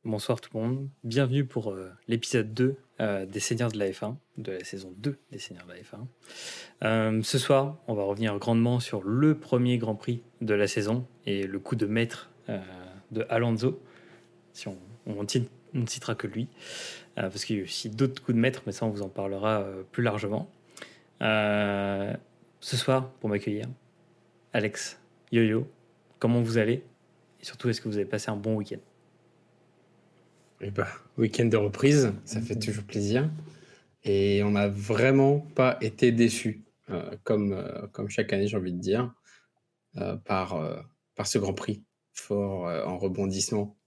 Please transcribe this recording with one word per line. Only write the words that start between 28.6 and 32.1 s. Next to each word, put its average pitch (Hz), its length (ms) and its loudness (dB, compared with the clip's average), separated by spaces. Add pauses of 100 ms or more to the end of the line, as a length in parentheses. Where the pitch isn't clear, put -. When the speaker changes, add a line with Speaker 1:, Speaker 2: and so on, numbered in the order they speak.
Speaker 2:
Eh 101 100 -6
ben, 101 160 0 (300)
week-end 113 280 2
de 113 120 6
reprise, 117 560 6 (100)